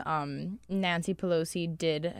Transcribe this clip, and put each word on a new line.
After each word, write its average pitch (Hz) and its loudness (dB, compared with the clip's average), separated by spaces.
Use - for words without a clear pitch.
Um, 151 -2
Nancy 180 2
Pelosi 170 0
did, 160 2